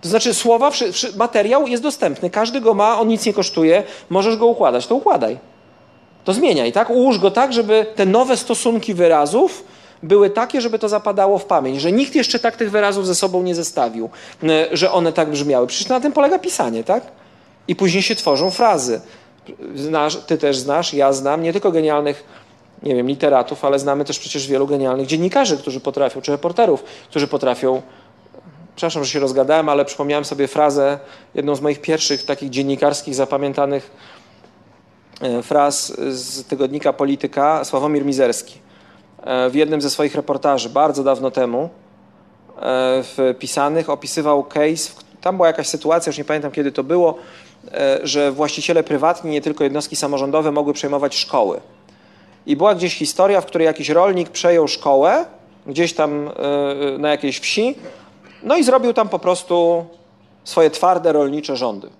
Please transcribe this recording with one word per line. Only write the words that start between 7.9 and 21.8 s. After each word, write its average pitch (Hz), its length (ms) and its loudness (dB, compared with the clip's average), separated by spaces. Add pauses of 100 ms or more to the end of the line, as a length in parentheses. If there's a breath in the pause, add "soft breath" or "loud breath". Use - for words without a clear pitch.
te 196 120 2
nowe 240 300 4
stosunki 226 580 -2
wyrazów 170 720 2 (380 loud breath)
były 196 280 6
takie, 233 300 -2
żeby 226 180 -2
to 220 100 -2
zapadało 202 500 2
w 190 60 -4
pamięć, 139 360 0
że 165 120 0
nikt 262 220 0
jeszcze 233 240 0
tak 233 180 -2
tych 220 140 -2
wyrazów 202 360 0
ze 180 80 0
sobą 180 280 0
nie 180 120 -2
zestawił, 117 560 -4 (320 loud breath)
e, 160 300 2
że 175 200 2
one 165 200 2
tak 160 180 0
brzmiały. 143 360 0
Przecież - 220 -6
na 254 120 0
tym 285 120 -2
polega 311 260 2
pisanie, 226 460 -4
tak? 220 180 0 (680 soft breath)
I 180 80 -2
później 190 260 0
się 220 120 -2
tworzą 160 360 0
frazy. 151 500 0 (720 loud breath)
Znasz, 151 420 -2
ty - 220 -4
też 143 180 0
znasz, 143 380 -2
ja 139 180 4
znam, 139 300 -2
nie 165 100 -2
tylko 202 200 0
genialnych, 147 520 0 (580 loud breath)